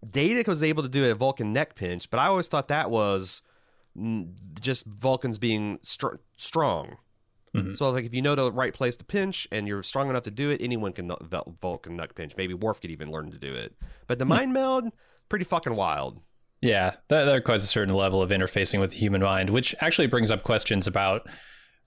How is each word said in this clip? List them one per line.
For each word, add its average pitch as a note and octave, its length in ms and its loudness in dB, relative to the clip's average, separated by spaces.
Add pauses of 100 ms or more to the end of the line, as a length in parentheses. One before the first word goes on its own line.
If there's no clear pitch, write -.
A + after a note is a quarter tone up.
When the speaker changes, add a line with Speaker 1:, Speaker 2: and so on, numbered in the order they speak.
Speaker 1:
Data G3+ 420 2
was D#3 140 0
able D#3 180 2
to C3 60 -4
do C3 220 4
a A2 40 4
Vulcan A#2 380 0
neck C#3+ 240 0
pinch, F2 340 -4
but A#2 80 0
I C#3+ 80 4
always F#3 220 2
thought D3 200 -2
that D3 220 0
was G2+ 520 0 (560)
n-, G#2 360 -4 (260)
just B2+ 260 -4
Vulcans A#2+ 500 -2
being G#2 460 0
str-, - 340 -6 (220)
strong. A#2+ 580 -2 (580)
Speaker 2:
Mm-hmm. G2 200 -2
Speaker 1:
So, C3+ 160 0
like, B2+ 160 0
if A#2 80 -8
you B2+ 80 0
know C#3+ 140 2
the C3 140 2
right B2 220 -2
place B2 240 -2
to - 80 -16
pinch G3 480 -2
and G#2 160 -2
you're G2+ 140 -4
strong C#3 260 -2
enough B2+ 140 -2
to A2+ 80 -8
do C3+ 200 -4
it, C#3+ 120 -2
anyone A2 300 -2
can F2 160 -8
nu-, F2 120 -6
Vul-, E2 400 -8
Vulcan E2+ 360 -6
neck D#2+ 180 -10
pinch. D#2 240 -12
Maybe F#2 160 -4
Worf G#2 260 -4
could E2 120 -10
even D2+ 180 -10
learn D#2 220 -8
to - 60 -16
do C2+ 140 -8
it. A1+ 220 -10 (320)
But B2 140 -2
the C3 40 0
Speaker 2:
Hmm. C#3 60 4
Speaker 1:
mind B3+ 240 4
meld, C4 300 2 (440)
pretty G#3 160 -2
fucking E3 300 -2
wild. C#2+ 460 -2 (400)
Speaker 2:
Yeah, G2 340 4 (120)
that, D3+ 180 6
that C#3+ 100 6
requires A#2 280 2
a G2+ 60 -2
certain G2 260 2
level F#2+ 260 4
of F#2 100 2
interfacing G2 500 2
with F#2+ 100 2
the - 60 -10
human G2 240 2
mind, F#2+ 300 2
which B2+ 300 0
actually D#3+ 280 4
brings A2+ 200 2
up G#2+ 140 0
questions G#2 460 2
about, G2 400 0 (580)